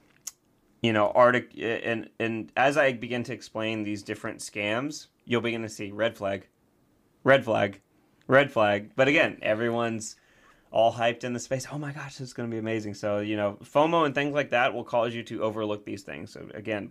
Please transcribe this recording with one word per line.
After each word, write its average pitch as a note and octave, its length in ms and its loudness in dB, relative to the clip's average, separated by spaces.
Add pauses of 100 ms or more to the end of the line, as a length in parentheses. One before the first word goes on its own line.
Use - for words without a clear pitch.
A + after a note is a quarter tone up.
(800)
you A#2 100 2
know, G#2 200 4
artic-, B2 440 4
and, A2+ 540 -4 (100)
and A2+ 380 -4
as C#3 200 4
I C3+ 160 4
begin A#2+ 320 -6
to B2 80 -8
explain A2 500 -6
these G#2 180 -6
different G#2+ 380 -8
scams, A2+ 640 -4 (180)
you'll A#2 180 0
begin A#2 200 -2
to G#2+ 80 -8
see G#2 220 -10
red G#2+ 260 -2
flag, G2 300 -4 (760)
red C3+ 220 6
flag, G#2+ 340 0 (460)
red C#3 260 6
flag. G#2 440 2
But C3 120 6
again, D3 360 2
everyone's A2+ 720 -2 (580)
all A2+ 200 4
hyped A#2+ 320 0
in A#2+ 80 -4
the A#2+ 80 -4
space. C3 280 -6
"Oh D3 80 -8
my D3 140 -8
gosh, C#3 220 -12
this B2+ 160 -12
is - 40 -18
gonna A#2+ 140 -6
be A#2 100 -4
amazing." A2 360 -4
So, G#2 260 -2
you G#2+ 160 -2
know, G#2 260 0
fomo D#3+ 440 4
and C3+ 100 0
things C#3+ 180 0
like C#3 180 0
that A#2+ 220 2
will A2+ 120 -6
cause A#2+ 280 0
you A#2 100 -6
to G#2+ 200 -8
overlook G#2 400 -2
these G2+ 200 -10
things. D#2 280 -12
So - 220 -16
again, G#2+ 380 -6